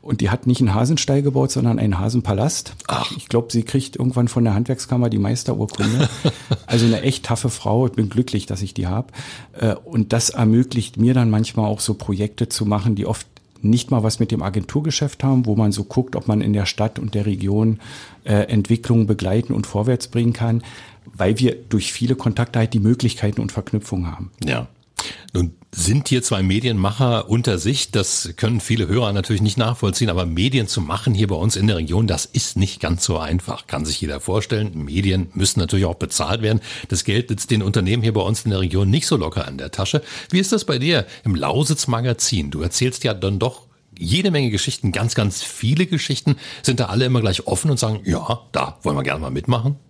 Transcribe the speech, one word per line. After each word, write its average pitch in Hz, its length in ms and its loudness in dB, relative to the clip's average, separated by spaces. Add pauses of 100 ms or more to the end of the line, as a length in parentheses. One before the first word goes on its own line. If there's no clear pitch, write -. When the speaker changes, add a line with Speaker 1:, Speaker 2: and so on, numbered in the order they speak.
Speaker 1:
Und - 180 -2
die 101 100 2
hat 117 180 -2
nicht 123 120 2
einen 107 140 4
Hasenstall 139 480 2
gebaut, 135 300 0
sondern 117 260 0
einen 104 220 2
Hasenpalast. 113 760 -2 (140)
Speaker 2:
Ach. - 280 -2
Speaker 1:
Ich - 120 -14
glaub, 117 240 0
sie 117 100 2
kriegt - 340 -2
irgendwann 123 320 2
von 120 160 0
der 110 100 4
Handwerkskammer 123 560 0
die 107 80 0
Meisterurkunde. 107 960 0
Speaker 2:
<laughs> - 40 -12 (480)
Speaker 1:
Also 117 200 4
eine 113 160 4
echt 131 240 -2
taffe 120 240 -2
Frau. 113 360 0
Ich 107 60 -2
bin 104 160 0
glücklich, 110 380 -2
dass 98 160 -6
ich 98 120 -8
die 95 140 -4
hab. 98 240 -4 (480)
Äh, 110 140 2 (100)
und 113 280 0
das 120 180 2
ermöglicht 117 680 2
mir 120 180 4
dann 120 160 4
manchmal 107 360 0
auch 104 120 -2
so - 160 -2
Projekte 104 540 -2
zu - 180 -4
machen, 104 300 2
die 101 100 -2
oft - 200 -4 (360)
nicht 113 300 2
mal 117 100 2
was 110 160 0
mit 113 140 0
dem 78 100 -2
Agenturgeschäft 139 800 -2
haben, 131 240 4
wo 107 100 2
man 107 160 4
so 101 120 -2
guckt, - 320 -2
ob - 100 -4
man 107 140 2
in 107 120 2
der 101 140 2
Stadt - 320 -2
und 110 160 -6
der 101 120 0
Region, 107 520 2 (460)
äh, - 80 0 (160)
Entwicklungen 113 580 2
begleiten 104 460 0
und 110 160 -2
vorwärts 113 400 0
bringen 120 240 0
kann, 117 300 0 (420)
weil 104 340 0
wir 123 160 4
durch - 380 -2
viele 123 240 0
Kontakte 117 420 0
halt 113 160 0
die 113 60 4
Möglichkeiten 110 600 2
und 107 120 -4
Verknüpfungen 95 580 -4
haben. 92 220 -12 (120)
Speaker 2:
Ja. - 220 -2 (680)
Nun 87 180 0 (220)
sind 113 340 0
hier 127 140 2
zwei 101 220 0
Medienmacher 110 840 2
unter 113 300 2
sich, 113 320 -2
das - 460 -2
können 113 240 0
viele 110 260 0
Hörer 104 260 2
natürlich 101 300 0
nicht 107 160 2
nachvollziehen, 113 500 0
aber 90 160 0
Medien 101 440 0
zu - 120 -2
machen 82 320 0
hier 104 140 2
bei 95 80 -2
uns 90 220 0
in 98 100 2
der 107 100 4
Region, 85 300 0
das 85 180 0
ist - 320 -2
nicht 98 240 -2
ganz 87 240 0
so 82 140 0
einfach, 80 480 -4
kann 73 180 -6
sich 76 160 -4
jeder 73 200 -4
vorstellen. 107 500 -2 (140)
Medien 92 500 2
müssen 95 240 0
natürlich 95 260 2
auch 82 120 0
bezahlt - 460 -4
werden. 107 180 2 (280)
Das 92 160 -2
Geld 107 240 0
sitzt - 220 -4
den 107 120 2
Unternehmen 95 420 0
hier 110 100 2
bei 107 80 2
uns 104 220 -2
in 107 80 0
der 95 80 0
Region 95 280 2
nicht 123 200 2
so 156 80 2
locker 80 300 -2
an 69 120 -12
der 67 140 -10
Tasche. 117 280 -2 (300)
Wie 180 80 2
ist 190 140 2
das 214 120 0
bei 139 140 -2
dir 147 260 2 (200)
im 101 100 2
Lausitz-Magazin? 113 1160 0
Du 76 100 -4
erzählst 123 420 -2
ja 117 80 2
dann 95 280 -2
doch - 220 -2 (360)
jede 139 320 2
Menge 139 200 2
Geschichten, 101 420 -2
ganz, 110 240 -2
ganz 104 260 0
viele 151 440 0
Geschichten. 147 500 0 (260)
Sind 123 180 0
da 120 60 2
alle 113 180 0
immer 123 160 4
gleich 101 260 0
offen 147 240 0
und 127 100 2
sagen, 110 240 0
"Ja, 117 360 -2 (120)
da - 320 -2
wollen 73 120 0
wir 69 60 -2
gerne 71 180 -2
mal 69 100 -6
mitmachen"? 117 460 0 (140)